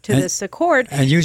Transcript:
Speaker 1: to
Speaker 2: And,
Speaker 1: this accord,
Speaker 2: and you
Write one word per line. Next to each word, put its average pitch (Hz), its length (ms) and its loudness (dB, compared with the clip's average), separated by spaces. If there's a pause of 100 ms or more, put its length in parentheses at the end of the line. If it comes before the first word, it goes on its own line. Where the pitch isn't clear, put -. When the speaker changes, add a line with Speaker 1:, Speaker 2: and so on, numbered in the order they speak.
Speaker 1:
to 214 100 -4
Speaker 2:
And, 185 100 2
Speaker 1:
this - 180 -6
accord, 262 480 0
Speaker 2:
and 135 200 0
you 165 160 2